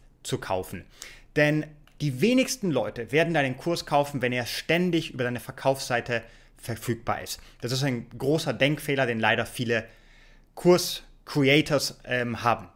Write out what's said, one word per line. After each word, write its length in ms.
zu 160
kaufen. 480
Denn 300
die 220
wenigsten 480
Leute 420
werden 220
deinen 240
Kurs 300
kaufen, 340
wenn 100
er 140
ständig 720
über 80
deine 160
Verkaufsseite 840
verfügbar 680
ist. 160
Das 100
ist 120
ein 320
großer 380
Denkfehler, 540
den 120
leider 280
viele 380
Kurs-Creators, 1500
ähm, 400
haben. 320